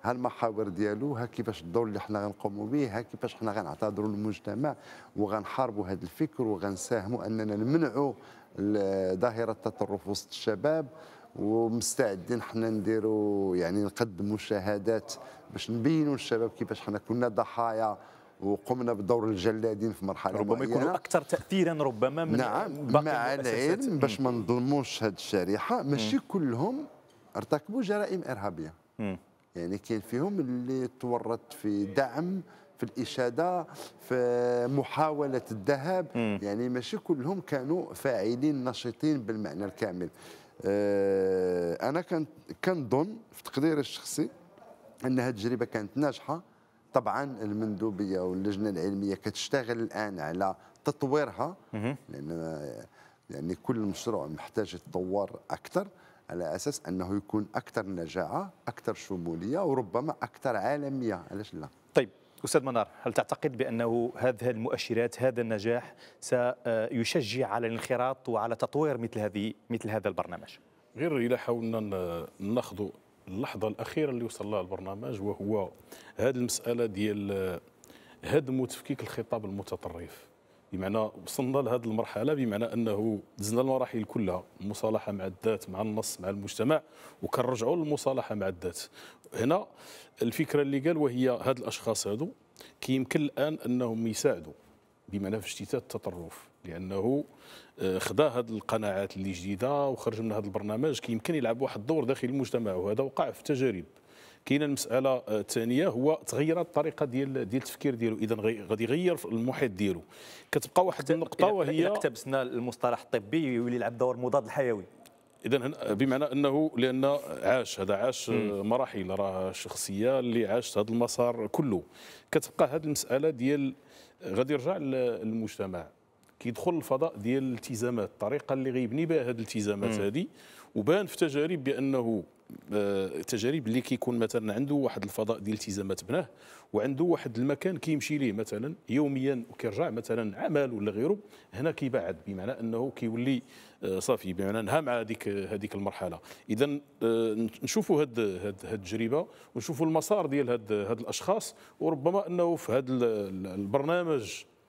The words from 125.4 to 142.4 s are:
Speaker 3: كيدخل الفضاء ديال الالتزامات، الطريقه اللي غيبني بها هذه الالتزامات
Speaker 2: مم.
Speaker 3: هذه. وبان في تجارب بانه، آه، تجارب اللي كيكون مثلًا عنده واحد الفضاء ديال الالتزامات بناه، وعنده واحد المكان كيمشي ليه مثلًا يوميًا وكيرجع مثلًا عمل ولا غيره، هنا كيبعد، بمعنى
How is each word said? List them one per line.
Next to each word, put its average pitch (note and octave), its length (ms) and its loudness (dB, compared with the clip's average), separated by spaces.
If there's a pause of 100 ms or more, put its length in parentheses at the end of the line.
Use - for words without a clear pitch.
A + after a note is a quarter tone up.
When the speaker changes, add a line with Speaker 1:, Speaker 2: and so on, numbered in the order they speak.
Speaker 3:
كيدخل E3+ 380 -2
الفضاء C#3+ 400 0
ديال A#2+ 260 2
الالتزامات، A#2 640 -2
الطريقه C3+ 440 -2
اللي C3+ 180 0
غيبني B2+ 360 0
بها D#3 160 2
هذه A#2+ 80 -2
الالتزامات G#2+ 680 0
Speaker 2:
مم. G2+ 60 0
Speaker 3:
هذه. B2+ 220 0 (480)
وبان D#3+ 320 2
في - 100 -10
تجارب D3+ 480 2
بانه، B2 580 0 (500)
آه، G2+ 360 2
تجارب A#2+ 580 -2
اللي A#2+ 140 2
كيكون B2 380 0
مثلًا A2 360 0
عنده C#3 200 0
واحد B2 280 0
الفضاء G#2+ 360 -2
ديال G2 100 -6
الالتزامات G2 560 -4
بناه، C#3 240 -2 (440)
وعنده C3 320 2
واحد C#3 340 2
المكان C#3+ 380 0
كيمشي D3+ 420 0
ليه B2+ 140 2
مثلًا A2+ 420 -4 (140)
يوميًا C3+ 600 2
وكيرجع A#2+ 400 -2
مثلًا A2 540 -2
عمل C#3+ 280 2
ولا G#2 180 0
غيره، C#3+ 280 2 (340)
هنا C3+ 180 0
كيبعد، A#2 460 -2 (100)
بمعنى G2 340 -4